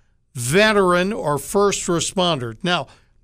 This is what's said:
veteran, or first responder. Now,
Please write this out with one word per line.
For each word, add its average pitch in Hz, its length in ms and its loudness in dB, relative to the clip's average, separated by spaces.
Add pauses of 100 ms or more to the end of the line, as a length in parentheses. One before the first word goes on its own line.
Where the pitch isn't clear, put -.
(360)
veteran, 185 760 2
or 147 260 -4
first 196 500 0
responder. 165 760 -2
Now, 175 240 -2 (360)